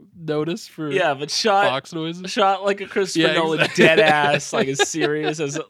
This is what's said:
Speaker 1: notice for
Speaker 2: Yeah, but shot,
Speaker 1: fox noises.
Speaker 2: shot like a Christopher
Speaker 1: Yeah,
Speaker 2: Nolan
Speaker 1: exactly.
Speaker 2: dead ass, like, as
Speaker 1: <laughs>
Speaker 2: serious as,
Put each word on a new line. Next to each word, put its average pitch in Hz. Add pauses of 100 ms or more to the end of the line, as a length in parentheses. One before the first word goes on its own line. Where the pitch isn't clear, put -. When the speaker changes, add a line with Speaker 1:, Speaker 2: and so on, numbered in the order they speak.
(160)
Speaker 1:
notice 156
for 151
Speaker 2:
Yeah, 165
but 147
shot, 202
Speaker 1:
fox 135
noises. 170
Speaker 2:
shot 196
like 196
a 190
Christopher 170
Speaker 1:
Yeah, 156
Speaker 2:
Nolan 160
Speaker 1:
exactly. 170
Speaker 2:
dead 160
ass, 147
like, -
as 139
Speaker 1:
<laughs> -
Speaker 2:
serious 156
as, 147 (100)